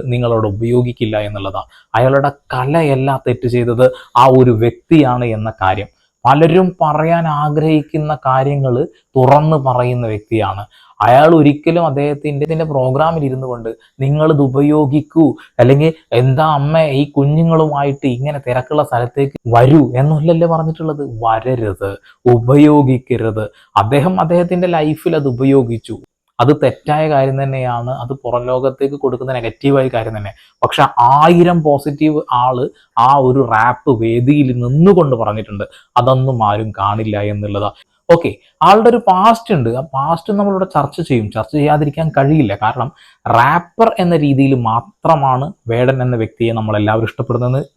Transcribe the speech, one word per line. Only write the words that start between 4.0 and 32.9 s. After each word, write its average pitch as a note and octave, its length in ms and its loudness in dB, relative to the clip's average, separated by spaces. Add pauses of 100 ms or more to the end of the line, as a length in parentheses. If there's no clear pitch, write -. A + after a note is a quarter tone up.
ആ B2+ 80 6 (140)
ഒരു B2 140 6 (100)
വ്യക്തിയാണ് B2 640 0
എന്ന A2 340 -4
കാര്യം. F#2+ 300 -2 (360)
പലരും D#3+ 500 4
പറയാൻ D#3+ 580 -2
ആഗ്രഹിക്കുന്ന D3+ 800 -2 (100)
കാര്യങ്ങൾ C3 500 0 (400)
തുറന്ന് D3 440 4
പറയുന്ന B2 500 -2
വ്യക്തിയാണ്. G#2 560 -4 (360)
അയാൾ B2+ 360 6
ഒരിക്കലും D3+ 500 2
അദ്ദേഹത്തിൻ്റെ, C#3+ 600 -4
ഇതിൻ്റെ D#3+ 200 -4
പ്രോഗ്രാമിൽ D3 600 -2
ഇരുന്നു C3 220 -6
കൊണ്ട് A#2 220 -10 (300)
"നിങ്ങളിത് D3 420 0
ഉപയോഗിക്കൂ, D3 840 0 (320)
അല്ലെങ്കിൽ C#3+ 360 4 (180)
എന്താ C3 420 2
അമ്മ D3 280 0 (100)
ഈ C#3 180 0
കുഞ്ഞുങ്ങളുമായിട്ട് D3 960 0
ഇങ്ങനെ C3+ 400 -4
തിരക്കുള്ള B2+ 360 -2
സ്ഥലത്തേക്ക് C3 540 -4 (100)
വരൂ" B2+ 340 6 (140)
എന്നല്ലല്ലേ D#3 560 0
പറഞ്ഞിട്ടുള്ളത്. D#3+ 520 -4 (160)
വരരുത്, A2+ 720 -2 (340)
ഉപയോഗിക്കരുത്. B2 1200 2 (300)
അദ്ദേഹം C#3 440 2
അദ്ദേഹത്തിൻ്റെ F3 560 0
ലൈഫിൽ D#3 400 -2
അത് C#3+ 120 -2
ഉപയോഗിച്ചു, B2 680 0 (440)
അത് B2 160 4
തെറ്റായ D3 540 -2
കാര്യം C3+ 300 0
തന്നെയാണ്, B2+ 520 -6 (100)
അത് A#2+ 180 -10
പുറം A#2+ 260 -4
ലോകത്തേക്ക് C3+ 540 -2
കൊടുക്കുന്ന B2+ 340 -4
നെഗറ്റീവായ C3 540 -2
കാര്യം A2+ 300 -6
തന്നെ. G2 140 -12 (300)
പക്ഷെ - 220 0 (240)
ആയിരം E3+ 560 4
പോസിറ്റീവ് D3+ 560 -2 (140)
ആള് B2+ 320 -2 (320)